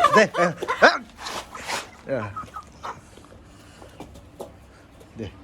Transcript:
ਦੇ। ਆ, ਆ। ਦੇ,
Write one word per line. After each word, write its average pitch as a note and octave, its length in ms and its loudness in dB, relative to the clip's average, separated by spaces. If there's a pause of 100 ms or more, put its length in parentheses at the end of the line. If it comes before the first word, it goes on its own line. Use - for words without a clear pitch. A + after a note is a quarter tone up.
(160)
ਦੇ। A3 120 8 (160)
ਆ, F3 100 2 (1600)
ਆ। G#2+ 220 -4 (2750)
ਦੇ, G#2+ 120 -8 (140)